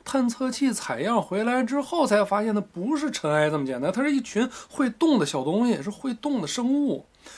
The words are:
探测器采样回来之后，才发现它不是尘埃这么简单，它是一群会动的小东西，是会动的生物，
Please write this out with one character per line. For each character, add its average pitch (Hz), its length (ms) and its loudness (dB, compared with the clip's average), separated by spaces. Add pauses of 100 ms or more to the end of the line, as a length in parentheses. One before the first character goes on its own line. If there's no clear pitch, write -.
探 254 240 0
测 254 200 -4
器 254 220 0
采 127 300 -6
样 214 200 2
回 202 220 -2
来 247 180 0
之 262 200 0
后， 294 260 0
才 208 160 4
发 202 180 0
现 220 140 0
它 208 60 2
不 208 340 -4
是 285 160 -2
尘 - 180 -4
埃 151 200 4
这 151 100 0
么 135 60 -2
简 131 160 -4
单， 160 100 0
它 220 100 -2
是 294 80 2
一 277 120 2
群 240 280 -2 (200)
会 262 200 0
动 302 300 4
的 151 60 4
小 139 180 -2
东 202 240 2
西， 185 160 0
是 190 60 -6
会 247 240 -6
动 285 280 -2
的 147 60 -4
生 262 380 0
物， 190 200 -2 (320)